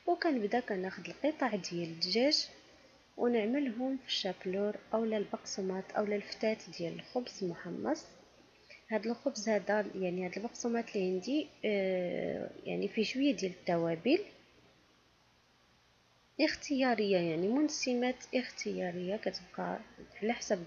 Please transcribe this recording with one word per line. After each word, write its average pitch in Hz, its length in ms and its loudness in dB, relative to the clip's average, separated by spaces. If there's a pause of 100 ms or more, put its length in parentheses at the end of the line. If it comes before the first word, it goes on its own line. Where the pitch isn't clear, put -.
وكنبدا 254 540 2
كناخد 185 460 -4
القطع 208 500 0
ديال 175 320 -4
الدجاج 185 600 2 (680)
ونعملهم 247 800 2
في - 100 -10
الشابلور 196 720 -2 (180)
أو 226 100 2
لا 220 120 2
البقسماط 190 680 -4 (120)
أو 214 80 2
لا 208 120 0
الفتات 214 420 -2 (200)
ديال 170 160 -4
الخبز 220 500 -6
المحمص. 180 600 -4 (840)
هاد 214 160 0
الخبز 233 420 -2
هذا، 208 460 2
يعني 185 320 0
هاد 175 100 -6
البقسماط 233 480 -2 (120)
اللي 185 100 2
عندي، 208 400 0 (180)
آه، 190 840 0 (140)
يعني 185 240 -2
فيه 214 160 2
شوية 269 320 2
ديال 180 160 -2
التوابل 170 680 2 (2250)
اختيارية، 254 760 4
يعني 170 320 2
منسمات 254 760 2 (100)
اختيارية 185 840 -2
كتبقى 185 640 -4 (440)
على 220 100 2
حسب 190 340 -2